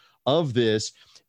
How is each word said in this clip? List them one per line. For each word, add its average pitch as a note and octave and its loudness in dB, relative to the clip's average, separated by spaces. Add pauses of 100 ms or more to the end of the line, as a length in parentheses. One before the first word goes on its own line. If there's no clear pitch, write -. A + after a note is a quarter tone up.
(240)
of C#3+ 0
this?" A2 0 (360)